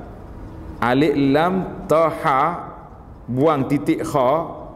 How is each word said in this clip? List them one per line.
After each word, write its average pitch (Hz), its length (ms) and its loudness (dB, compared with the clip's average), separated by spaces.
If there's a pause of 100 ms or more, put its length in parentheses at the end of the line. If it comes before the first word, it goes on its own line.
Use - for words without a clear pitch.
(800)
Alif 135 360 2
lam 151 720 0
ta 156 240 4
ha 143 280 0 (880)
buang 135 400 2
titik 143 400 0
kha 131 240 2 (440)